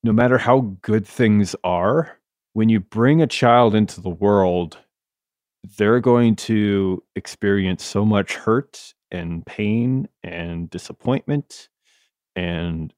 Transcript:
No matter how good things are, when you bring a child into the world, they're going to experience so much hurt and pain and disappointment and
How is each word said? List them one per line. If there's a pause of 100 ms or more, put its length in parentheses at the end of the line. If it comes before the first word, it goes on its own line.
No
matter
how
good
things
are, (340)
when
you
bring
a
child
into
the
world, (1000)
they're
going
to (140)
experience
so
much
hurt (160)
and
pain (140)
and
disappointment (680)
and